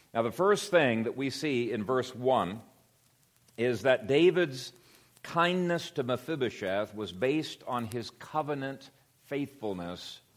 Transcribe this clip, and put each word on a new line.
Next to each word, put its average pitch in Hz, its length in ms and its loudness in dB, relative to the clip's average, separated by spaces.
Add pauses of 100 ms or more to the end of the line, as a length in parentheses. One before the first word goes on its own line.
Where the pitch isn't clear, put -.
(140)
Now, 117 80 0
the 113 100 -2
first 196 400 2
thing 123 320 4
that 117 140 -4
we 135 140 -2
see 123 400 -2
in 110 120 -2
verse 127 320 0
one 113 460 0 (960)
is 117 240 0
that 123 260 4
David's 156 640 4 (500)
kindness 175 720 0
to 147 120 -2
Mephibosheth 110 920 -2
was 104 160 -6
based 131 560 -2
on 120 200 -2
his 113 220 -6 (100)
covenant 139 720 -6 (340)
faithfulness 98 960 -6 (180)